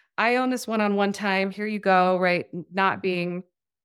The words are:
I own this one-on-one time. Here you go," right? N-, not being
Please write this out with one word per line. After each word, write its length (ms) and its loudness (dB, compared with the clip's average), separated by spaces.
I 200 0
own 120 0
this 180 -6
one-on-one 440 0
time. 400 -2
Here 160 -8
you 120 -6
go," 380 4
right? 360 0
N-, 180 -10
not 300 0
being 420 -4